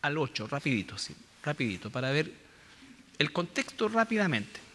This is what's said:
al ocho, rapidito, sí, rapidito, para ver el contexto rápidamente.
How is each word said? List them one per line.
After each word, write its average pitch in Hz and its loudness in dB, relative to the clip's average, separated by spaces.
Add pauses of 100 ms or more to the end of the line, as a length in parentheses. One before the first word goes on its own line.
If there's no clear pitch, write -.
al 147 0
ocho, 127 -2
rapidito, 123 0
sí, - -8 (280)
rapidito, 113 -2
para 131 -2
ver 156 2 (840)
el 151 4
contexto 208 0
rápidamente. 208 2 (140)